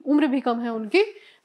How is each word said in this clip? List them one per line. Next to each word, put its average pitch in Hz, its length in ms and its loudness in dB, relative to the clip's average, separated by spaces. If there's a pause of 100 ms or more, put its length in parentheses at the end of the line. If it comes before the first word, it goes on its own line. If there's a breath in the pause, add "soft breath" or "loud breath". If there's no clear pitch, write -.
उम्र 294 200 4
भी 262 140 0
कम 240 200 -2
है 233 120 -6
उनकी। 220 260 -2 (460 loud breath)